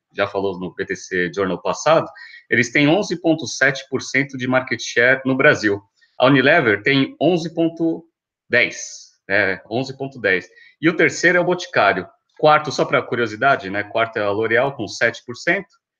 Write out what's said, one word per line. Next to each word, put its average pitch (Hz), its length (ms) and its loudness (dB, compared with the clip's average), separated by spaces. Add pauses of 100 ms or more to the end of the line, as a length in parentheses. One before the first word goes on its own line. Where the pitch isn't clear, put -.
(160)
já 101 120 -2
falou 98 320 -4
no 90 140 -8
P 95 120 -6
T 92 100 -6
C 90 380 -4
Journal 92 280 -2
passado, 147 460 0 (420)
eles 120 220 0
têm 147 160 2
onze 185 320 0
ponto 160 280 0
sete 139 420 -2
por 127 120 -4
cento 139 360 -4
de 127 100 -6
market 127 320 -2
share 127 460 2
no 131 100 0
Brasil. 107 460 2 (380)
A 156 80 6
Unilever 131 560 4
tem 135 360 0
onze 170 340 0
ponto 165 520 -2 (440)
dez, - 640 -2 (160)
né, 95 320 0 (100)
onze 131 280 -4
ponto 135 240 -10
dez. 92 260 0 (320)
E 147 80 0
o 175 80 2
terceiro 170 420 2
é 175 40 4
o 165 40 0
Boticário. 107 600 0 (320)
Quarto, 151 320 4
só 160 140 0
pra 147 160 0
curiosidade, 117 680 -2
né, 101 140 -4
quarto 113 340 -2
é 107 40 -2
a 104 80 0
L'Oréal 113 460 0
com 104 120 -8
sete - 380 -4
por 120 100 -12
cento, 185 320 -4 (320)